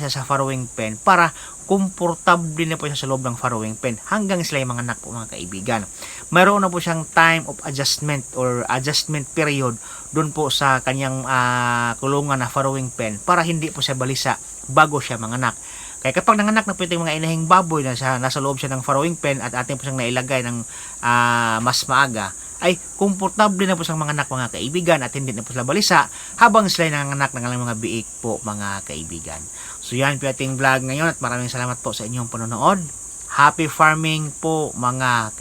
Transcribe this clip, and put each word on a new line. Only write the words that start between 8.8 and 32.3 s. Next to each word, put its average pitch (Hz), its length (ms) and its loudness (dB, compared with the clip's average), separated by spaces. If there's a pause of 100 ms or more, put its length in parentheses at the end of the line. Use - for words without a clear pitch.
period 139 480 0 (320)
dun 151 240 0
po 151 160 0
sa 131 320 2
kanyang, 131 400 -2
ah, 123 800 2
kulungan 139 400 0
na 120 80 -4
farrowing 135 400 0
pen 107 320 -4
para 175 160 4
hindi 165 320 0
po - 80 -10
siya 135 160 0
balisa 131 400 0 (320)
bago 147 320 4
siya 123 160 -6
manganak. 117 400 -2 (480)
Kaya 135 80 2
kapag 214 240 4
nanganak 214 320 2
na 190 80 -4
po 180 80 -2
itong 170 240 0
mga 156 160 -2
inahing 160 240 0
baboy 160 400 6
na 127 80 -2
siya, 131 240 0
nasa 131 240 0
loob 135 160 0
siya 135 160 -2
ng 127 80 -4
farrowing 147 320 2
pen 139 240 0
at 120 160 -4
atin 127 240 -4
po 131 80 -6
siyang 131 160 -2
nailagay 127 400 0
ng, 120 240 -4 (320)
ah, 120 640 4
mas 123 240 0
maaga, 127 480 2 (260)
ay 180 160 4 (160)
komportable 196 720 2
na 185 80 2
po 170 80 -4
siyang 160 160 -4
manganak 147 320 -2
mga 127 240 -4
kaibigan 156 480 0
at 123 160 -6
hindi 131 160 -4
na 113 80 -6
po - 80 -10
sila 123 160 -4
balisa 165 460 2 (260)
habang 220 320 6
sila 160 240 0
nanganak 139 400 -2
ng 127 80 -6
mga 120 400 -2
biik 110 240 -2 (160)
po 110 240 -2
mga 101 400 -6
kaibigan. 78 560 -10 (400)
So - 160 -6
yan 135 240 2
po 135 80 -2
ating 135 320 -4
vlog 131 240 4
ngayon 147 240 0
at - 160 -4
maraming 123 240 -2
salamat 123 320 -4
po 123 80 -4
sa 110 160 -6
inyong 120 240 -4
panonood. 120 560 2 (480)